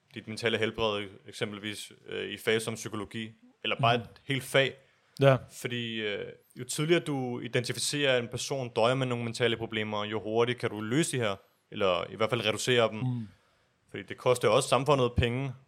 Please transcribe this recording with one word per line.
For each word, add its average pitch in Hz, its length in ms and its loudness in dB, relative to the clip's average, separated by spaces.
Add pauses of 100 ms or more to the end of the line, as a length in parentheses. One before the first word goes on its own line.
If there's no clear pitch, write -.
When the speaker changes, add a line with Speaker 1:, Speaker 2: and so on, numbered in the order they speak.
(140)
Speaker 1:
dit 107 140 -14
mentale 110 300 -2
helbred, 107 500 0 (200)
eksempelvis, 104 640 -8 (160)
øh, 98 220 -6
i 101 80 -8
fag 113 240 2
som 113 120 -6
psykologi, 110 580 -10 (320)
eller 107 180 -2
bare 120 160 4
Speaker 2:
Mm. 113 60 -4
Speaker 1:
et - 200 -20
helt 135 200 -4
fag. 135 300 2 (480)
Speaker 2:
Ja. 135 160 8 (240)
Speaker 1:
Fordi, 120 400 -6
øh, 98 240 -4 (340)
jo 127 60 -10
tidligere 160 380 2
du 131 360 -4
identificerer, 127 800 0
at 120 60 2
en 113 60 -8
person 127 400 -4
døjer 117 260 4
med 131 120 0
nogle 120 160 -2
mentale 117 340 0
problemer, 107 480 -4
jo 107 140 -4
hurtigere 117 400 0
kan 117 100 -2
du 104 120 -8
løse 131 360 0
de 123 40 0
her, 101 140 0 (360)
eller 92 380 2
i - 60 -12
hvert 107 140 2
fald 113 160 0
reducere 113 440 4
dem. 107 100 -8
Speaker 2:
Mm. 123 280 -4 (640)
Speaker 1:
Fordi 101 140 -10
det - 140 -12
koster 123 300 2
jo 110 80 6
også 131 140 2
samfundet 131 480 4
penge, 127 360 0 (140)